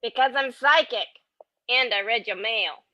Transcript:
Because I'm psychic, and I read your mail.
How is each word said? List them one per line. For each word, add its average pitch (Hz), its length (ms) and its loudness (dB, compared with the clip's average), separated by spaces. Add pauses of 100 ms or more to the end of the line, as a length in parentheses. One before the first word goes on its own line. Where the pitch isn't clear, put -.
Because 254 340 0
I'm 269 160 -2
psychic, 269 560 2 (600)
and 247 260 2
I 202 80 0
read 220 240 -2
your 202 100 -6
mail. 202 360 -4 (220)